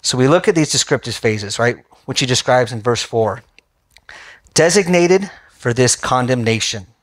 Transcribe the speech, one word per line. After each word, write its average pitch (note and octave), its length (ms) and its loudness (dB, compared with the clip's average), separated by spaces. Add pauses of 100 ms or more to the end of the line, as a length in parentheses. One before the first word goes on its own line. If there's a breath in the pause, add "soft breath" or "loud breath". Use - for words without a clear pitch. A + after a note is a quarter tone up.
So - 140 -4
we B2+ 120 2
look E3+ 200 4
at G#3+ 60 2
these D#3 160 0
descriptive B2 440 -2
phases, G#2 440 -4
right, A#2 260 -2 (220)
which C3 140 -6
he C3+ 60 -2
describes B2+ 460 0
in A#2 80 -8
verse A2+ 220 -2
four. A2+ 400 -4 (1120 loud breath)
Designated F3+ 760 2 (200 loud breath)
for - 220 -6
this B2 240 2
condemnation A#2 920 -2 (160)